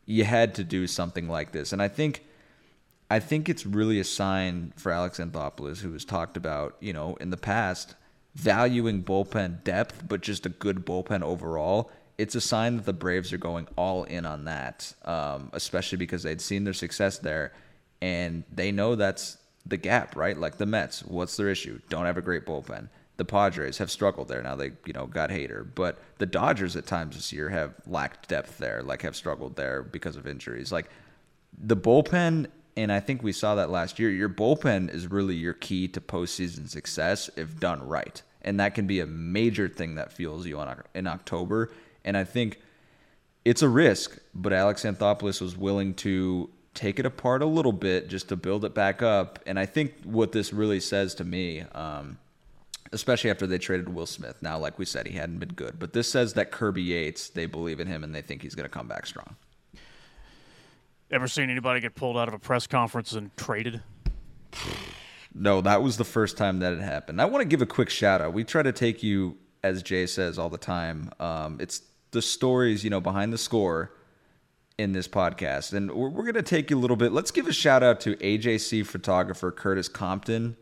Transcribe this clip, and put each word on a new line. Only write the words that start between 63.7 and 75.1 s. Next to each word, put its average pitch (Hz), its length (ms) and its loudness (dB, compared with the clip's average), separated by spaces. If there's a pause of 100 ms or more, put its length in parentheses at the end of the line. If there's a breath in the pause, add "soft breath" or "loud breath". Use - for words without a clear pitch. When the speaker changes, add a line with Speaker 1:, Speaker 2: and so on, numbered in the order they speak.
Speaker 1:
No, 98 280 4
that 101 200 6
was 131 140 2
the 113 80 2
first 110 340 2
time 95 220 2
that 90 140 2
it 82 80 -4
happened. 80 400 -2
I 143 40 6
wanna 254 200 2
give 147 160 4
a 120 40 4
quick - 240 0
shout 95 300 4
out. 82 140 0
We 107 100 0
try 151 200 2
to 131 100 2
take 117 280 0
you, 98 360 0 (260)
as 95 180 2
Jay 92 240 0
says 87 320 -2
all 85 120 -2
the 82 80 -8
time, 82 520 -4 (120)
um, 80 400 -4
it's - 220 -8 (280)
the 117 100 0
stories, 123 600 4
you 110 60 0
know, 98 120 0
behind 98 300 0
the 117 60 -2
score 92 560 2 (840 soft breath)
in 101 140 2
this 92 160 -2
podcast. 85 640 0